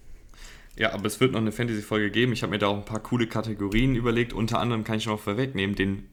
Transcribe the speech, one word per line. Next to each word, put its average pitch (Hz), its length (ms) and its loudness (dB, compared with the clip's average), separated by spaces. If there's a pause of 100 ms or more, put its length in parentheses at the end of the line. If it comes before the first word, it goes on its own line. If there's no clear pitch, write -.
(800)
Ja, 110 160 2
aber 101 120 -2
es 107 140 -4
wird 131 120 6
noch 110 80 0
eine 110 120 0
Fantasy-Folge 107 600 0
geben. 120 200 4
Ich 107 120 -4
hab 95 60 0
mir 104 80 2
da 101 100 4
auch 101 80 2
ein 101 80 -6
paar 110 160 -6
coole 120 260 0
Kategorien 110 720 2
überlegt. 117 360 2
Unter 113 280 0
anderem 113 240 0
kann 110 140 -2
ich 110 80 -4
noch 107 140 0
vorwegnehmen, 101 560 0
den 98 360 0